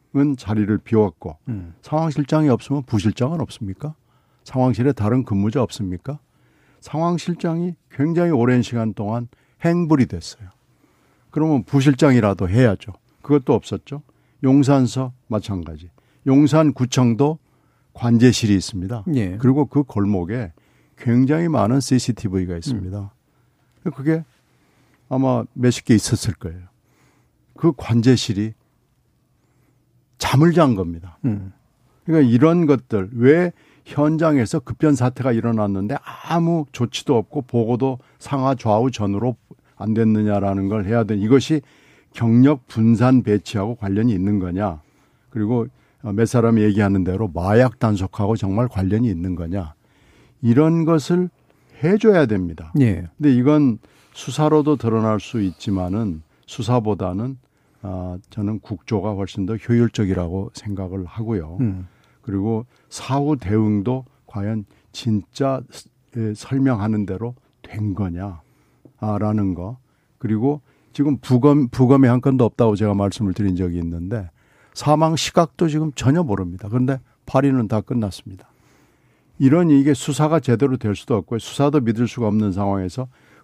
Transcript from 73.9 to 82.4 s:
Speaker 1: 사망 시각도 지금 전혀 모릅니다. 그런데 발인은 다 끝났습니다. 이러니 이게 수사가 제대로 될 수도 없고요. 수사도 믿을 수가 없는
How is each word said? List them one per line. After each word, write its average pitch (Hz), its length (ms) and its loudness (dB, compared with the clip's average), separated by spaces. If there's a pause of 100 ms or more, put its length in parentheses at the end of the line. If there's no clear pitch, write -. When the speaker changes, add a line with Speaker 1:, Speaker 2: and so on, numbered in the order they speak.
Speaker 1:
사망 156 420 0
시각도 - 520 0
지금 151 280 -2
전혀 143 280 2
모릅니다. 95 460 -6
그런데 127 300 -2 (260)
발인은 131 420 0
다 110 140 -2
끝났습니다. 101 680 -8 (920)
이러니 147 400 6
이게 143 140 4
수사가 151 460 0
제대로 127 380 0
될 104 180 -2
수도 - 200 -4
없고요. 107 240 -4
수사도 143 400 0
믿을 117 280 0
수가 117 200 -4
없는 104 240 0